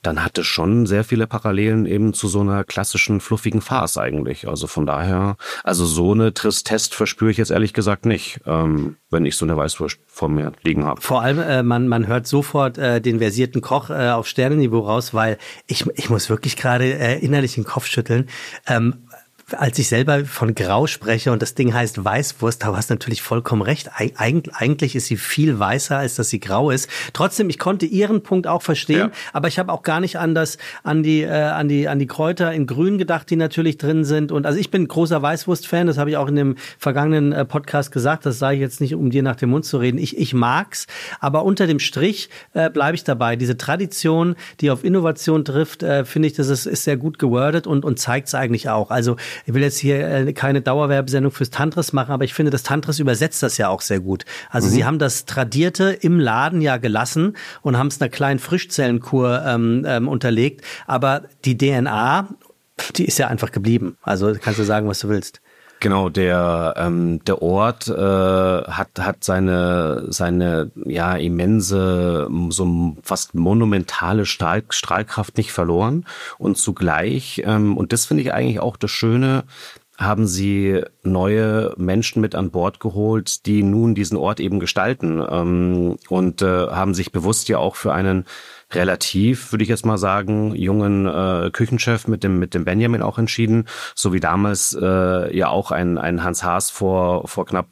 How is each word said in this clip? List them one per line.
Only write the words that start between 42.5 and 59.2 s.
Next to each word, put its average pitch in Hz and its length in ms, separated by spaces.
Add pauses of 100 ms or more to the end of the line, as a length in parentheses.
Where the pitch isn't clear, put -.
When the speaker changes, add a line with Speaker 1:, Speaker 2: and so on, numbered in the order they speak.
Speaker 2:
äh, 160 180
bleibe 151 240
ich - 80
dabei. 117 320
Diese 120 220
Tradition, 165 800 (260)
die 147 100
auf 127 140
Innovation 165 580
trifft, 151 400
äh, 139 220
finde 156 240
ich, 147 40
das 139 140
ist, 135 180
ist - 200
sehr 143 120
gut 143 220
gewordet 143 480
und, 139 180
und 135 140
zeigt's 135 340
eigentlich 123 360
auch. 110 200
Also 120 280 (280)
ich 120 80
will 139 100
jetzt 143 160
hier, 143 280
äh, 139 240
keine 139 300
Dauerwerbesendung 139 720
fürs 123 180
Tantris 156 420
machen, 135 200
aber 139 120
ich 123 100
finde, 151 160
das 139 140
Tantris 147 360
übersetzt 139 440
das 120 140
ja 104 100
auch 95 140
sehr 98 180
gut. 92 240 (260)
Also 110 180
Speaker 1:
Mhm. 117 40
Speaker 2:
sie 117 140
haben 147 140
das 139 260
Tradierte 143 600
im 175 320
Laden 147 440
ja 135 160
gelassen 123 580 (260)
und 127 160
haben's 143 220
einer 135 100
kleinen 139 300
Frischzellenkur, 127 1080